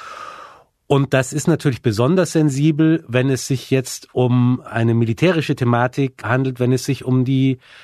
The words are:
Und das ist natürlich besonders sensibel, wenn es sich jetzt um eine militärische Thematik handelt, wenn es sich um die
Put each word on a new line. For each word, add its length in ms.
Und 220
das 220
ist 140
natürlich 340
besonders 500
sensibel, 760
wenn 220
es 180
sich 240
jetzt 440
um 500
eine 300
militärische 600
Thematik 680
handelt, 360
wenn 120
es 140
sich 180
um 220
die 320